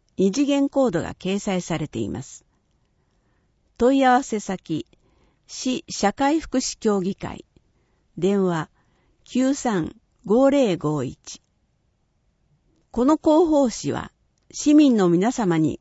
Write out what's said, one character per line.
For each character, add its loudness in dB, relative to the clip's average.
二 2
次 -2
元 0
コ 0
ー -2
ド -2
が -10
掲 -6
載 -4
さ -6
れ -8
て -10
い -6
ま -10
す。 -20
問 4
い 2
合 4
わ 2
せ -8
先、 -8
市 -8
社 -2
会 0
福 -6
祉 -6
協 0
議 -4
会、 -14
電 0
話、 -2
九 0
三 -4
五 4
零 2
五 -2
一。 -14
こ -2
の 4
広 4
報 2
誌 -6
は、 -10
市 2
民 6
の 4
皆 2
様 0
に 0